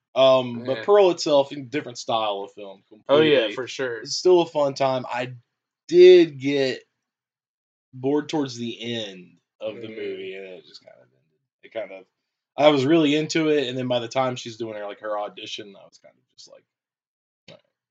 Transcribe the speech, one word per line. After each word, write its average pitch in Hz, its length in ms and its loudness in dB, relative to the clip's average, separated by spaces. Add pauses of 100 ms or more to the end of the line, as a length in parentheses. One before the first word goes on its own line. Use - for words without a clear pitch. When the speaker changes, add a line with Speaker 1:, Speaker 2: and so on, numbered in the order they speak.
(160)
Speaker 1:
Um, 127 500 2
but 135 120 -4
Speaker 2:
Yeah. 110 80 -10
Speaker 1:
Pearl 202 260 6
itself, - 400 0
a 147 60 -12
different 131 400 -10
style 107 460 -4
of 101 100 -18
film 98 280 -20 (280)
Speaker 2:
Oh, 143 120 6
yeah, 156 180 4
Speaker 1:
completely. 110 160 -2
Speaker 2:
for 123 120 -8
sure. 123 320 -8
Speaker 1:
It's 139 160 -12
still 180 260 4
a 165 40 0
fun 147 280 -2
time. 131 380 -2
I 127 220 -8 (540)
did 175 520 8
get 135 440 -4 (1120)
bored 143 360 -4
towards 135 280 -6
the 117 380 -8
end 92 420 -12 (220)
of 107 160 -10
the 117 120 -16
Speaker 2:
Mm. 110 100 -16
Speaker 1:
movie, 95 380 -10
and 98 120 -16
it 87 180 -20
just - 180 -20
kind - 140 -20
of 64 60 -20
ended. 64 360 -20 (240)
It 98 100 -20
kind 104 180 -10
of, 95 140 -20 (520)
I 147 120 4
was 135 160 2
really 151 300 2
into 156 340 -2
it, 143 180 0
and 127 100 -8
then 127 100 -6
by 123 120 -2
the 113 80 -8
time 127 280 -4
she's 117 220 -14
doing 113 180 -10
her, 104 100 -12
like, 101 140 -14
her 107 180 -8
audition, 104 580 -12
I 90 100 -20
was - 140 -20
kind - 160 -20
of - 200 -20
just - 160 -20
like, - 120 -20 (840)
"All - 80 -20 (340)